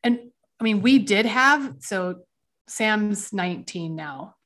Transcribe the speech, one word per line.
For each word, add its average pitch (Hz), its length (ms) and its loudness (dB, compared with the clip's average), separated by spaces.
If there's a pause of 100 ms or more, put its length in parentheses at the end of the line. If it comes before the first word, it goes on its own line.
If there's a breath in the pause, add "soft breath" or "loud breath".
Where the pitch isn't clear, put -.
and 240 160 2 (400)
I 226 60 -6
mean, 208 180 0
we 262 160 6
did 214 280 2
have, 262 540 2
so 180 400 -6 (460)
Sam's 214 680 0
nineteen 175 640 -6
now 151 400 -12 (120)